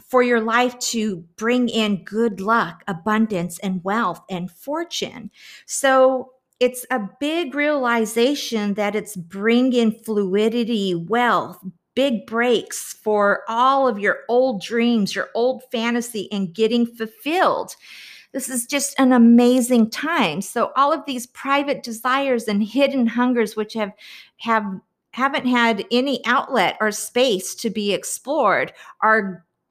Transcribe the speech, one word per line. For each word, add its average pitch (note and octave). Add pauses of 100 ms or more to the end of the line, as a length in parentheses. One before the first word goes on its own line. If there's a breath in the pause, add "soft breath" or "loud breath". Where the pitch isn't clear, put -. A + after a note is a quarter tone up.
for B3
your A#3+
life A#3+
to G#3+ (120)
bring A#3+
in G#3
good G#3
luck, G3+
abundance, G#3
and F#3
wealth G3
and F#3
fortune. - (360 loud breath)
So C4 (260)
it's B3
a B3+ (200)
big D4
realization A#3+
that G#3
it's G#3
bringing A3+
fluidity, G#3+
wealth, F#3 (300)
big B3
breaks A#3
for G#3
all C4
of G#3+
your G3 (100)
old B3
dreams, A#3
your -
old A#3 (100)
fantasy, A#3
and G3
getting A3
fulfilled. A#3 (560 loud breath)
This C4
is A#3+
just C#4+
an B3+
amazing A#3+
time. C#4
So -
all C#4+
of D#4
these B3
private C#4
desires B3
and G#3
hidden B3
hungers, A#3
which G#3+
have, G#3 (440 loud breath)
have, A3 (480)
haven't C4
had A#3
any B3+
outlet A#3+
or G#3+
space A#3
to A3+
be G3+
explored, F#3+ (280 loud breath)
are, G#3 (260)